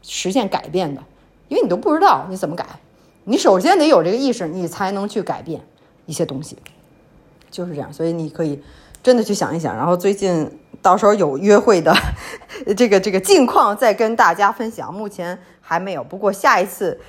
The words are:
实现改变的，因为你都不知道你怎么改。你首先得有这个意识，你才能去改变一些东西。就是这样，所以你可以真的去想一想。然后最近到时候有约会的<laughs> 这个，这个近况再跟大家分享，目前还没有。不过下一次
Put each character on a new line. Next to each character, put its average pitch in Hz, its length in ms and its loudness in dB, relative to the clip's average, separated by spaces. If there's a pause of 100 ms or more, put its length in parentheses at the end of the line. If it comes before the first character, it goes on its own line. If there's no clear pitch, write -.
实 - 280 -8
现 208 180 -2
改 - 200 -6
变 160 260 -4
的， - 80 -14 (460)
因 302 80 -4
为 480 60 2
你 262 60 0
都 175 80 -2
不 302 180 0
知 320 60 0
道 185 280 2
你 190 80 -10
怎 180 120 -6
么 156 60 -8
改。 - 120 -8 (580)
你 240 140 0
首 202 200 4
先 339 200 4
得 302 80 4
有 254 160 6
这 175 80 0
个 180 60 0
意 269 160 0
识， 180 140 -6
你 170 220 -6
才 190 240 -6
能 202 160 -4
去 202 140 -6
改 123 180 -6
变 147 200 -10 (460)
一 165 60 -12
些 160 140 -4
东 147 160 -8
西。 - 140 -18 (920)
就 180 160 -8
是 170 80 -10
这 143 60 -8
样， 151 120 -12
所 165 140 -6
以 165 60 0
你 165 160 -6
可 160 160 -6
以 143 180 -6 (400)
真 247 140 4
的 226 80 0
去 208 100 -4
想 143 220 -4
一 - 20 -4
想。 135 160 -6
然 117 100 -4
后 175 120 2
最 196 180 0
近 180 340 -2 (320)
到 185 160 4
时 208 80 0
候 208 100 6
有 151 220 0
约 202 220 6
会 196 220 4
的 165 120 4 (380)
<laughs> - 460 -8
这 240 120 4
个， 190 120 4
这 208 100 -4
个 190 80 0
近 285 260 4
况 240 320 2
再 226 160 2
跟 226 220 0
大 214 180 4
家 202 200 2
分 226 180 -6
享， 143 240 -12
目 208 140 -10
前 180 280 -10 (240)
还 165 200 -4
没 190 140 -8
有。 131 100 -8
不 160 120 -14
过 202 160 0
下 202 280 2
一 185 40 0
次 185 320 -6 (120)